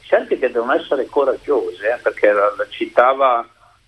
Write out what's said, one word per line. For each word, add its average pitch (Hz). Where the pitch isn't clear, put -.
scelte 214
che 123
devono 117
essere 156
coraggiose, 113
eh, 120
perché 104
la, 104
la 104
citava, 123